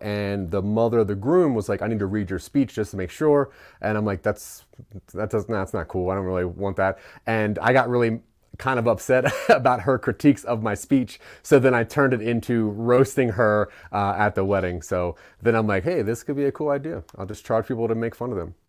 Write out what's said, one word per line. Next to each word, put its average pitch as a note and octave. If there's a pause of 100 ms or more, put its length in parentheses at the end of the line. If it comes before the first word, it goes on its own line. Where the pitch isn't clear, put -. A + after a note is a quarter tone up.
and G2+
the G2
mother A2+
of G#2
the G2+
groom C#3+
was G#2
like, G2+
"I G2
need A2+
to G2+
read G2+
your F#2
speech -
just G#2+
to F#2+
make F#2
sure." C#3+ (320)
And G#2+
I'm G#2+
like, G2+
"That's, - (500)
that G#2
doesn't, G#2+
that's G2
not E2+
cool. F#2
I F#2+
don't G2
really F#2
want F#2
that." F#2+ (260)
And G#2+
I B2
got B2
really A#2 (400)
kind C3
of A2+
upset B2
<laughs> -
about B2+
her B2+
critiques C3
of A2+
my G#2+
speech. - (220)
So D3+
then B2+
I A#2
turned C3
it A2
into A2+
roasting B2
her, G#2+ (200)
uh, G2+
at G#2
the G2
wedding. F#2
So F2 (260)
then A2+
I'm A2
like, G2
"Hey, E3
this A2+
could D3
be C#3+
a C#3
cool D3+
idea. C#3+ (160)
I'll G2
just G#2
charge A#2
people A#2
to A2+
make A2+
fun B2
of G2+
them," E2+ (160)